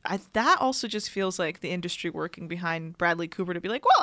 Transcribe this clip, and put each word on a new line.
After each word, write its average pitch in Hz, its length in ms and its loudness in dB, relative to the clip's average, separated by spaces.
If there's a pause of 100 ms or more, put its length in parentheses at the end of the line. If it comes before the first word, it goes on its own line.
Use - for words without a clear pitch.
I, 190 140 -2 (120)
that 269 300 4
also 262 260 0
just 214 220 -4
feels 190 280 -2
like 165 220 -2
the - 120 -6
industry 175 380 -4
working 165 380 -8
behind 165 500 -6
Bradley 170 300 2
Cooper 180 260 -4
to 170 60 -4
be 180 80 -8
like, 240 160 -4
"Well, - 200 8